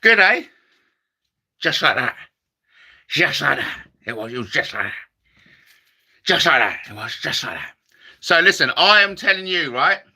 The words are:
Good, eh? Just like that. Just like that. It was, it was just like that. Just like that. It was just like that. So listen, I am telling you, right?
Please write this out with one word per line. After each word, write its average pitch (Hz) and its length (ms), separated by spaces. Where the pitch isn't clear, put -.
Good, 226 200
eh? 208 240
Just - 220
like 147 140
that. 127 200
Just 151 340
like 143 160
that. - 180
It 117 100
was, 113 160
it 123 60
was 110 120
just - 220
like 104 120
that. 98 100
Just - 220
like 139 140
that. 104 280
It 104 60
was 104 260
just - 240
like - 120
that. - 160
So 170 200
listen, 170 360
I 202 260
am 196 140
telling 190 300
you, 170 280
right? 160 260